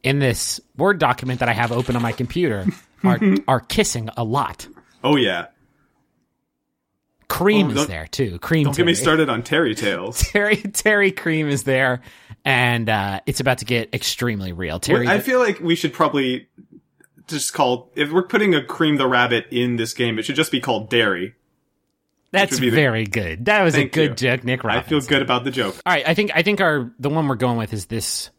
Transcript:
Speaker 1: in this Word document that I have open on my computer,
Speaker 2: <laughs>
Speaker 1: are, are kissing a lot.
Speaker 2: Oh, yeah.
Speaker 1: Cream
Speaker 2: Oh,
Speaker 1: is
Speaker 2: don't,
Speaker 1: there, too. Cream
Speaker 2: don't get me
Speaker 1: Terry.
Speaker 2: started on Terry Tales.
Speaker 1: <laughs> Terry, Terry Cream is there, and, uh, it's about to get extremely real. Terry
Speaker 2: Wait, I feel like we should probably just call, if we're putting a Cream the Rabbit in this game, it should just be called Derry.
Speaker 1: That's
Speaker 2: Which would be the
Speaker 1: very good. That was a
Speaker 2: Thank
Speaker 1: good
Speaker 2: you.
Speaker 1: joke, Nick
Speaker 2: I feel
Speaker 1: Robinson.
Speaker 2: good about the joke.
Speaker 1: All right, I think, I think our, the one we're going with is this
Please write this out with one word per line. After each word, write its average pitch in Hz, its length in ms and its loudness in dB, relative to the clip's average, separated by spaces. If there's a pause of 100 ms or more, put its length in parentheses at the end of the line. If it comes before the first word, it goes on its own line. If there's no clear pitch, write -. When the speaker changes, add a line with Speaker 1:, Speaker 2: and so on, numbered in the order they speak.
Speaker 1:
in 139 180 2
this - 380 0 (180)
Word 185 220 2
document 127 420 0
that 120 100 2
I - 20 2
have 117 180 0
open 123 260 0
on 120 60 0
my 117 100 0
computer, 120 540 -2 (180)
Speaker 2:
<laughs> - 200 -16
Speaker 1:
are, 180 160 4 (280)
are 127 120 4
kissing 120 560 -2
a 117 80 -2
lot. 117 420 -4 (380)
Speaker 2:
Oh, 143 120 4
yeah. 95 300 0 (1800)
Speaker 1:
Cream 196 400 4
Speaker 2:
Oh, - 20 -2
Speaker 1:
is 110 60 -4
Speaker 2:
don't, 147 120 0
Speaker 1:
there, 80 200 -8
too. 98 320 -4
Cream 160 240 0
Speaker 2:
don't 143 120 0
get 170 80 2
me 170 100 4
Speaker 1:
Terry. - 80 -2
Speaker 2:
started 156 280 4
on 117 120 -2
Terry 143 320 0
Tales. 101 440 -4
Speaker 1:
<laughs> - 140 -2
Terry, 208 240 2
Terry 202 560 0
Cream 156 360 -2
is 143 160 -2
there, 131 380 0 (420)
and, 120 460 2
uh, 98 360 -2
it's 139 140 -4
about 131 180 0
to - 60 -10
get 117 300 -4
extremely 107 580 -4
real. 85 260 -6
Terry 151 280 0
Speaker 2:
Wait, - 20 0
I 202 120 2
feel 254 180 0
like 226 220 0
we 170 140 0
should 165 200 -4
probably 135 540 0 (800)
just - 260 -6
call, 127 400 0
if 147 180 -2
we're 185 140 0
putting 208 280 2
a 143 80 2
Cream 151 340 0
the 135 100 2
Rabbit 123 440 2
in 123 260 0
this 113 180 -4
game, 117 240 -2
it 113 60 -4
should 135 120 -4
just 156 160 0
be 131 80 0
called 110 300 -2
Derry. 101 440 0 (1000)
Speaker 1:
That's 196 200 2
Speaker 2:
Which 131 80 -2
would 131 60 2
be 120 40 4
the 113 60 2
Speaker 1:
very 120 280 2
good. 98 420 -4
That 208 160 4
was 160 120 4
a 151 40 4
Speaker 2:
Thank 139 140 0
Speaker 1:
good 151 180 2 (120)
Speaker 2:
you. 131 80 2
Speaker 1:
joke, 127 140 -2
Nick 127 200 -2
Speaker 2:
I 113 180 0
feel 156 160 0
Speaker 1:
Robinson. 131 100 -4
Speaker 2:
good 139 140 2
about 123 220 0
the 131 60 -2
joke. 117 260 -2 (100)
Speaker 1:
All 180 60 2
right, 143 140 0
I 160 80 2
think, 202 200 0
I 170 80 2
think 202 180 0
our, 147 380 0
the 135 100 -4
one 151 200 0
we're 131 80 0
going 120 200 0
with 110 160 -4
is 104 140 -8
this - 520 -6